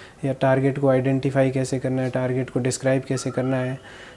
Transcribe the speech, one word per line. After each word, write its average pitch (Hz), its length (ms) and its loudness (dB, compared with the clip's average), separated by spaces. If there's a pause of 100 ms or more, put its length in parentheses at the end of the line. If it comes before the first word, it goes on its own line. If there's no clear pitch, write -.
(240)
या 135 80 0
टारगेट 135 460 2
को 139 100 2
आइडेंटिफाई 135 640 2
कैसे 131 280 -2
करना 127 240 -2
है, 127 80 -2
टारगेट 127 400 -2
को 131 100 -2
डिस्क्राइब 131 420 0
कैसे 131 280 -4
करना 131 260 -2
है, 127 220 -4 (380)